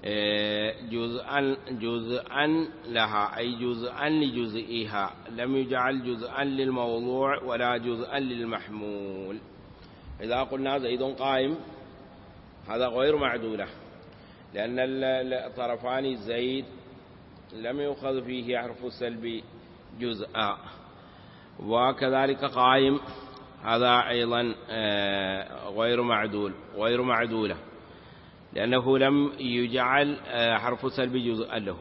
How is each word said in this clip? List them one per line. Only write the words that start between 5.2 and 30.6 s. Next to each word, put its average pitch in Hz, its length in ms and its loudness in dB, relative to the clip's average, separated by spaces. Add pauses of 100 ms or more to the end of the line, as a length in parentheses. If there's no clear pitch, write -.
لم 120 260 -2
يجعل 131 480 2
جزءا 123 400 -2
للموضوع 131 1000 0
ولا 123 340 0
جزءا 117 420 -2
للمحمول. 104 1200 -6 (840)
إذا 120 220 0
قلنا: 135 360 -2
"زيد 123 240 0
قائم"، 135 540 0 (1120)
هذا 120 200 2
غير 135 280 4
معدولة، 113 500 0 (880)
لأن 117 240 -2
ال-، 131 260 2
ال-، 131 520 0
طرفان 123 600 -2
زيد 123 480 -2 (880)
لم 117 280 -4
يؤخذ 135 440 -2
فيه 123 340 -2
حرف 120 260 -6
السلب 117 580 -6 (580)
جزءا، 107 560 -2 (1120)
وكذلك 131 800 4
قائم، 135 560 6 (640)
هذا 120 440 6
أيضا، 120 460 2 (160)
آه، 98 1000 -2
غير 117 340 2
معدول، 104 500 2 (240)
غير 117 260 2
معدولة، 113 540 0 (960)
لأنه 127 460 4
لم 143 400 4
يجعل، 127 800 2 (100)
آه، 117 320 2
حرف 120 280 -2